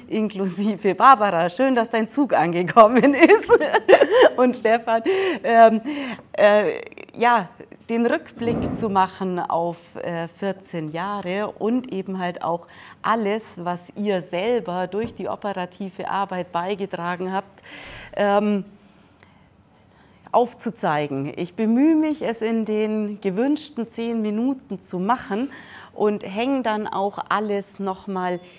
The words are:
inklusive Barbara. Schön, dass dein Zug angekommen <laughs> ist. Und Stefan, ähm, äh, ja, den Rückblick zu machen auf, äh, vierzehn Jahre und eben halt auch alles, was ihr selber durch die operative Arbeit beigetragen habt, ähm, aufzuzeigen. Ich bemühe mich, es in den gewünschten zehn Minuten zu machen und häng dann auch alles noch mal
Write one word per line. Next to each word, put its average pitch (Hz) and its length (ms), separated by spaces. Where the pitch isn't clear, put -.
inklusive 196 880
Barbara. 202 560
Schön, 262 240
dass 233 160
dein 220 200
Zug 277 220
angekommen 208 840
<laughs> - 0
ist. 392 360
Und 247 200
Stefan, 226 460
ähm, 226 380
äh, 208 480
ja, 226 300
den 233 180
Rückblick 240 680
zu 226 120
machen 185 520
auf, 170 380
äh, 170 320
vierzehn 175 640
Jahre 196 580
und 240 420
eben 190 280
halt 175 220
auch 170 260
alles, 214 420
was 175 240
ihr 202 260
selber 185 640
durch 214 260
die 175 160
operative 190 800
Arbeit 185 440
beigetragen 180 800
habt, 196 300
ähm, 202 500
aufzuzeigen. 151 1040
Ich - 200
bemühe 240 380
mich, 311 280
es 226 180
in 220 240
den 214 560
gewünschten 233 680
zehn 233 320
Minuten 220 580
zu - 180
machen 214 520
und 208 320
häng 240 380
dann 214 240
auch 202 320
alles 202 500
noch 190 280
mal 180 340